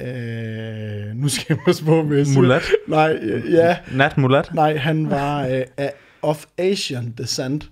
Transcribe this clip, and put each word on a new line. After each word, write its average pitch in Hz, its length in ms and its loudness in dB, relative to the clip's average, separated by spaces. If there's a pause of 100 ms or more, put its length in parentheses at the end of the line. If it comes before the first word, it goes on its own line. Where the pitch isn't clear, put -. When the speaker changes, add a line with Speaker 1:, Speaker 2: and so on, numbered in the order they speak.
Speaker 1:
øh, 110 1120 -8
nu 131 120 -2
skal - 220 -4
jeg 151 160 0
passe 175 200 2
på, 160 180 4
hvad 147 140 0
jeg 143 80 4
siger. 135 160 6
Speaker 2:
Mulat? 123 200 4 (260)
Speaker 1:
Nej, 156 340 2
øh, - 320 -2
ja. 170 240 6 (160)
Speaker 2:
Nat 139 240 2
Mulat? 139 360 2
Speaker 1:
Nej, 156 240 2
han 156 320 -2
var, 143 380 -2
øh, 175 140 -2 (160)
af, 139 160 -4 (280)
of 151 240 -2 (120)
Asian 160 600 -2
descent. 135 540 -6